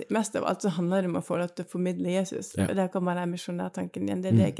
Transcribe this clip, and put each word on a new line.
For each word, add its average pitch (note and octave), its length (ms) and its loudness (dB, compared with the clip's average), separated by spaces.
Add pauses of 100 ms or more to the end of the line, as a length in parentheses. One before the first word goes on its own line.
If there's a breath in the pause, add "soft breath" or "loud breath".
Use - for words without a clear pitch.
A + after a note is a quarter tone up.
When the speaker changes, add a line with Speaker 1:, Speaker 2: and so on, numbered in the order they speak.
Speaker 1:
si, - 100 -10
mest G#3 240 0
av - 100 0
alt F#3 200 0
så F#3+ 100 2
handler F3 300 2
det F3+ 40 0
om F3 120 0
å - 40 -8
få F3 140 0
lov F3 160 -2
til F3 100 -8
å - 60 -20
formidle F3+ 400 -2
Jesus. F#3 460 -2
Speaker 2:
Ja. F#3+ 100 2
Speaker 1:
Og - 80 0
der F#3 160 0
kommer F3+ 240 0
den F3 160 -2
misjonærtanken F3+ 760 -6
igjen. F#3+ 160 -2
Det F#3 120 2
er A2+ 40 8
det D3 60 8
Speaker 2:
Mm. - 80 4
Speaker 1:
jeg - 80 -8